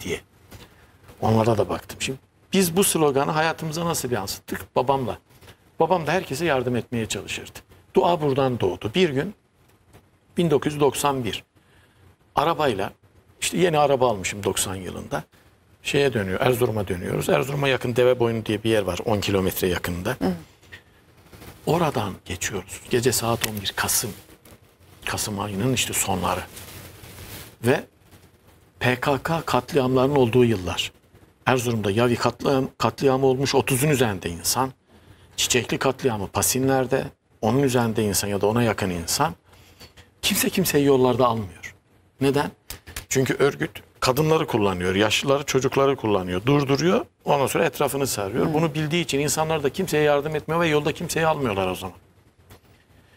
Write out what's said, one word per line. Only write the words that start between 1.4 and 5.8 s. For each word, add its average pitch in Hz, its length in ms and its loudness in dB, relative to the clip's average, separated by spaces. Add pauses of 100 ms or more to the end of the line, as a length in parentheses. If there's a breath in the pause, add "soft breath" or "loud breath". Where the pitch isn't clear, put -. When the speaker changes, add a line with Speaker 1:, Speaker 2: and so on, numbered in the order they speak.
Speaker 1:
da 92 100 2
baktım." - 320 -8
Şimdi 135 180 -6 (340)
biz 180 240 2
bu 196 80 4
sloganı 147 460 2
hayatımıza 160 540 -2
nasıl 156 260 -2
yansıttık? - 640 -6
Babamla. 127 420 0 (600 soft breath)